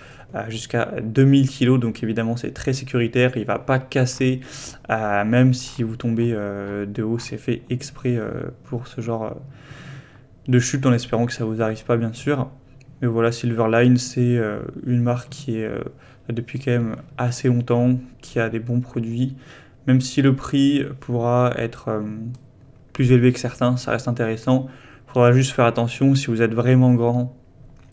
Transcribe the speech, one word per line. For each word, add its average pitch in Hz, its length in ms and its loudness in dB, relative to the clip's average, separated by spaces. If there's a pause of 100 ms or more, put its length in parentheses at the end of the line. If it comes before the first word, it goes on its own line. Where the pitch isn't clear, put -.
(340)
euh, 110 140 -8
jusqu'à 117 540 -6
deux 113 240 2
mille 139 200 6
kilos. 131 320 2
Donc 117 240 -4
évidemment, 113 360 -2
c'est - 140 -8
très - 200 -6
sécuritaire. 127 640 0
Il 107 80 -4
va 107 140 -2
pas 131 200 -2
casser, 131 640 0 (480)
euh, 104 380 0
même 127 260 6
si - 300 -4
vous 113 140 -4
tombez, 117 360 0
euh, 101 540 -6
de 107 160 -6
haut. 113 160 -2
C'est 117 180 -10
fait 117 320 -4
exprès, 123 480 -4
euh, 107 140 -6 (340)
pour 123 220 -8
ce - 160 -12
genre, 113 220 -4
euh, 110 60 -6 (1160)
de 123 100 6
chute, 135 280 0
en 123 80 4
espérant 117 320 0
que 120 80 -6
ça 117 100 -6
vous 110 160 -4
arrive 110 240 -2
pas, 120 140 0
bien 113 160 -4
sûr. 143 340 -4 (540)
Mais 123 60 0
voilà, 113 220 2
Silverline, 117 680 4
c'est, 123 400 0
euh, 107 220 -4 (260)
une 123 160 0
marque 123 260 -2
qui 113 300 -8
est, 110 80 -4
euh, - 140 -6 (500)
depuis 120 280 -6
quand 127 120 -4
même 117 260 0 (220)
assez 123 300 -2
longtemps, 120 500 2 (240)
qui - 180 -6
a 113 80 0
des 110 120 -4
bons 120 200 -2
produits. 123 560 -4 (500)
Même 131 140 6
si 135 220 -2
le 135 120 4
prix 139 520 2 (140)
pourra 120 580 2
être, 117 300 -6
euh, 107 120 -2 (960)
plus 127 180 4
élevé 123 220 6
que - 60 -8
certains, 123 360 0
ça 123 140 -6
reste 113 180 -2
intéressant. 120 600 0 (400)
Faudra 120 240 6
juste 131 180 4
faire 123 140 2
attention 120 500 2
si 135 140 -2
vous 113 120 -2
êtes 113 140 2
vraiment 127 400 6
grand. 120 420 0 (560)